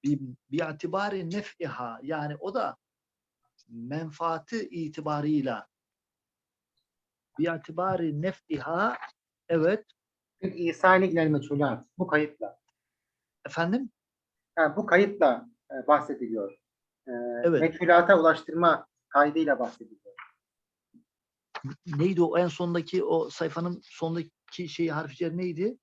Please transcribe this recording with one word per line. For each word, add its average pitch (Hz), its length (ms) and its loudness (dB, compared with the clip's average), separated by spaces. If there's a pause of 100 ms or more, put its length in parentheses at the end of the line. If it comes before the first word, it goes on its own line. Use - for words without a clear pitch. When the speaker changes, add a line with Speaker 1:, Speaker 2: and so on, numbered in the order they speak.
Speaker 1:
Bi, 143 160 0 (300)
bi'atibari 170 800 -4
nef'iha, 127 720 -8
yani 147 340 -6
o 190 180 -10
da - 220 -4 (920)
menfaati 156 1000 -6
itibarıyla, 151 1000 -4 (1700)
bi'atibari 165 840 -2
nef'iha 175 760 -4 (520)
evet. 170 340 2 (560)
Speaker 2:
Fil 190 120 -4 (160)
isali 185 380 6
ilel 165 200 2
meçhulat. 143 600 0 (120)
Bu 147 80 -2
kayıtla. 151 520 -2 (880)
Speaker 1:
Efendim? 208 440 -2 (680)
Speaker 2:
Ha, 156 200 2
bu 202 100 -2
kayıtla, 170 600 4 (220)
e, 131 160 -8
bahsediliyor. 113 640 0 (560)
E, 123 40 -8 (320)
Speaker 1:
Evet. 165 160 4
Speaker 2:
meçhulata 170 600 6
ulaştırma 160 640 4 (220)
kaydıyla 147 500 2
bahsediliyor. - 560 -10 (1700)
Speaker 1:
Neydi 170 360 0
o 170 160 2
en 175 100 2
sondaki, 170 560 -2
o 160 260 0
sayfanın 170 540 -4
sondaki 165 840 -8
şeyi, 160 240 -4
harfi 147 240 -6
cer 170 200 -4
neydi? 180 460 -4